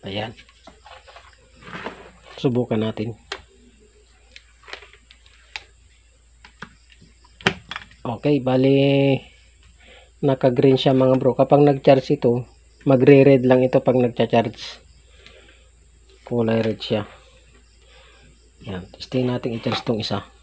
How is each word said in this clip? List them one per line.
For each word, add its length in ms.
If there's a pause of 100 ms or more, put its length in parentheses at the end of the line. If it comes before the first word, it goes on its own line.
Ayan. 240 (2000)
Subukan 400
natin. 320 (4000)
Okay, 320
bali, 800 (1040)
naka-green 560
siya 160
mga 240
bro. 160
Kapag 240
nag-charge 560
ito, 320 (400)
magre-red 560
lang 240
ito 160
pag 160
nagcha-charge. 800 (1400)
Kulay 400
red 160
siya. 240 (1600)
Ayan, 320
testing 320
natin 320
i-charge 240
tong 160
isa. 240 (200)